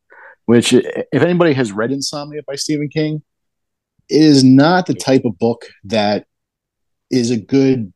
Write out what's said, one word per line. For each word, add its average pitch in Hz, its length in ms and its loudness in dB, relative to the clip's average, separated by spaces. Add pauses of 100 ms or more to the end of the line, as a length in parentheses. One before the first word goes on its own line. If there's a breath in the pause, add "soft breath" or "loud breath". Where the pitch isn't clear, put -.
(460 loud breath)
which, 117 280 2
i-, 120 80 4 (300)
if 143 100 0
anybody 170 300 2
has 123 200 -4
read 113 200 -6
Insomnia 147 540 -10
by 139 80 -12
Stephen 147 340 -6
King, 151 340 -6 (840)
it 147 140 4
is 143 220 6
not 151 420 4
the - 80 -4
type 135 300 -2
of 117 140 -6
book 117 280 -4 (180)
that 104 420 -4 (840)
is 123 200 -2
a 120 80 -2
good, 131 580 -2